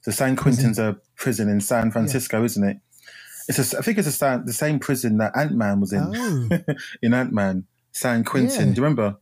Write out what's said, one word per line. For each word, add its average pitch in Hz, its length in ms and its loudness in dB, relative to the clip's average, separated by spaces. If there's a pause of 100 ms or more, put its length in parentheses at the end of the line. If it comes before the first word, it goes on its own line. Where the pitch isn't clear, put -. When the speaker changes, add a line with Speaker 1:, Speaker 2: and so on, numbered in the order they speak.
Speaker 1:
So 113 100 -6
San 131 240 2
Speaker 2:
Prison. 131 280 2
Speaker 1:
Quentin's 113 160 2
a 107 180 0 (180)
prison 110 340 -2
in 101 120 2
San 113 260 0
Speaker 2:
Yeah. 110 40 0
Speaker 1:
Francisco, 117 520 0
isn't 110 200 0
it? 98 140 0 (720)
It's - 120 -2
a - 20 2
s-, - 140 -2
I - 60 -4
think 220 160 0
it's 190 100 0
a 147 40 -2
San, 127 340 0
the 123 80 -6
same 151 260 0
prison 123 380 0
that 110 180 0
Ant-Man 117 440 0
was 98 140 0
in. 98 100 2
Speaker 2:
Oh. 185 460 -2 (400)
Speaker 1:
<laughs> - 120 -14
In 117 120 2
Ant-Man, 104 520 0 (260)
San 117 320 -2
Quentin. 214 460 2
Speaker 2:
Yeah. 123 40 4
Speaker 1:
Do 123 80 0
you - 20 2
remember? 117 380 0